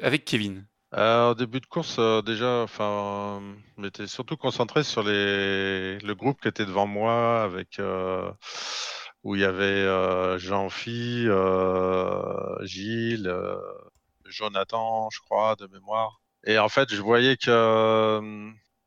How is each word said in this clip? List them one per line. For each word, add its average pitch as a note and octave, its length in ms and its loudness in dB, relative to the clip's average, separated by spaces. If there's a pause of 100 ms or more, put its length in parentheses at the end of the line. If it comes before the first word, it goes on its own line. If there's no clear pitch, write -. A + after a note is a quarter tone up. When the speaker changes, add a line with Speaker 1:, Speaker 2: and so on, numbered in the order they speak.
Speaker 1:
avec C#3+ 220 2
Kevin. G2+ 400 -2 (300)
Speaker 2:
Euh, A#2 380 4
au - 20 -4
début A#2+ 260 -4
de - 60 -12
course, - 320 -6
euh, A2 240 4
déjà, A#2 400 0
enfin, G2+ 800 -4 (340)
on G2+ 80 -10
était G2+ 220 -10
surtout C3 320 -8
concentré C3 460 0
sur - 180 -2
les, G2 960 0
le G#2 160 -8
groupe B2+ 260 -2
qui - 80 -2
était G#2+ 160 -2
devant G2 220 0
moi, A2+ 560 2
avec, F#2 360 -6
euh, F#2 540 -4 (920)
où G2+ 100 -4
il G2 80 0
y - 20 6
avait, F#2+ 200 2
euh, F#2 760 2
Jean-Phi, A#2 880 -4
euh, F#2+ 1400 0
Gilles, A2 640 -4
euh, F#2 340 -4 (640)
Jonathan, A2 840 -4
je - 100 -12
crois, G#2+ 360 2
de G2+ 100 -12
mémoire. G#2 560 -6 (220)
Et G#2+ 140 4
en G#2+ 120 6
fait, B2+ 240 2
je G2+ 80 -4
voyais A#2+ 340 4
que, - 140 0
euh, A2 1000 4 (360)